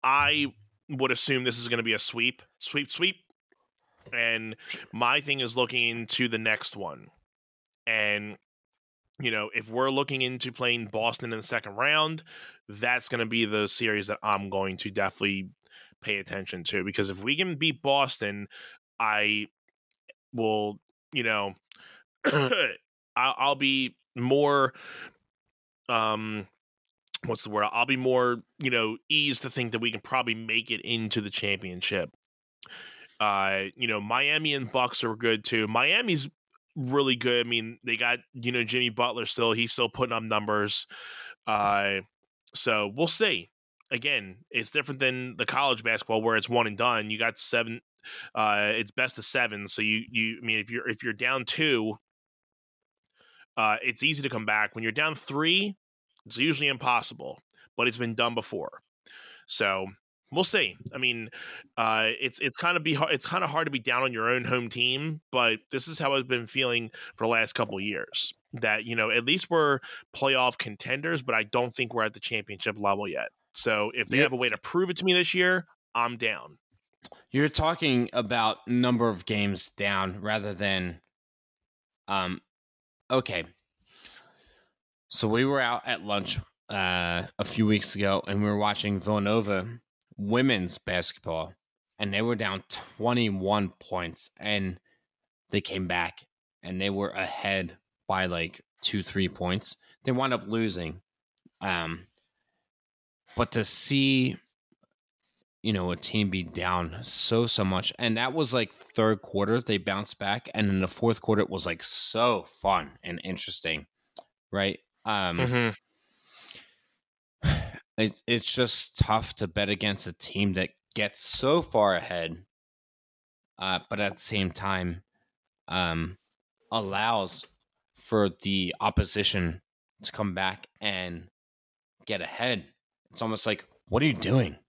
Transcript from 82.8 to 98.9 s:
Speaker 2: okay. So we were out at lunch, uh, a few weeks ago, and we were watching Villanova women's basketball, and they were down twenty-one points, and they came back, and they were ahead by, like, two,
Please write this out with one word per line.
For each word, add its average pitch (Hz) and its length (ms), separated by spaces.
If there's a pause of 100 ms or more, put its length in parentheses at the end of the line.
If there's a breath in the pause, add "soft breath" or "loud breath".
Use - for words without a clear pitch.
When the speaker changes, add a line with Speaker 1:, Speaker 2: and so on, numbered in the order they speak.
Speaker 2:
okay. 101 340 (1600 loud breath)
So - 180
we 113 180
were 139 160
out 120 280
at 90 140
lunch, 101 360 (300)
uh, 90 560 (140)
a 101 60
few 110 220
weeks 104 300
ago, 98 320
and 101 140
we 104 60
were 104 80
watching 104 440
Villanova 104 800 (360)
women's 104 600
basketball, 85 760 (460)
and 101 160
they 104 80
were 117 140
down 98 320
twenty-one 104 1000 (100)
points, 87 580
and 98 400 (720)
they 104 100
came 95 280
back, 87 380 (360)
and 92 180
they 98 100
were 98 200
ahead 95 640 (300)
by, 95 200
like, 85 340 (220)
two, 101 200